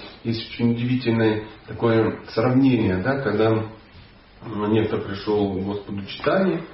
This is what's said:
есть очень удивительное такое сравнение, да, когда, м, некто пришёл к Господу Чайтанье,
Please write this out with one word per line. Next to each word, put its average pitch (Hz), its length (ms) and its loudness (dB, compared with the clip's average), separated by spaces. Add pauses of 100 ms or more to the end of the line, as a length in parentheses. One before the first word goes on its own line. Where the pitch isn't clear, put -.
(240)
есть 113 260 -4
очень 117 220 2
удивительное 117 720 0 (240)
такое 113 520 2 (100)
сравнение, 120 680 4
да, 131 240 -2
когда, 110 300 2
м, - 1200 -6
некто 110 240 2
пришёл 98 580 -2
к 92 80 -4
Господу 101 440 -8
Чайтанье, 170 560 0 (120)